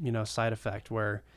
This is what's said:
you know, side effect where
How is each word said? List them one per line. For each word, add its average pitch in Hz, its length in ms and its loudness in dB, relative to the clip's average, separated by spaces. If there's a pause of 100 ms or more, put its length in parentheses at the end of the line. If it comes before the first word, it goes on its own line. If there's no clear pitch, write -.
you 127 100 0
know, 113 120 2
side 113 300 2
effect 101 380 -4
where 107 320 0 (140)